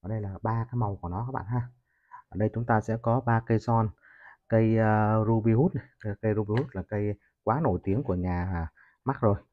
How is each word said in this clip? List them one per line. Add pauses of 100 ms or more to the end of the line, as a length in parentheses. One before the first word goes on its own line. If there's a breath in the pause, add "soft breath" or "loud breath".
Ở
đây
là
ba
cái
màu
của
nó
các
bạn
ha. (600 loud breath)
Ở
đây
chúng
ta
sẽ
có
ba
cây
son. (580 loud breath)
Cây,
à, (120)
Ruby
Wood
này. (140)
Cây,
cây
Ruby
Wood
là
cây (240 soft breath)
quá
nổi
tiếng
của
nhà, (100)
à, (340 soft breath)
Mac
rồi. (180)